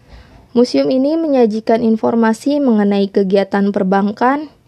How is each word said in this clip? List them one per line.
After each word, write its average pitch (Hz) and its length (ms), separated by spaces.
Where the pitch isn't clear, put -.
Museum 269 400
ini 269 240
menyajikan 240 640
informasi 226 800
mengenai 202 480
kegiatan 196 640
perbankan 208 800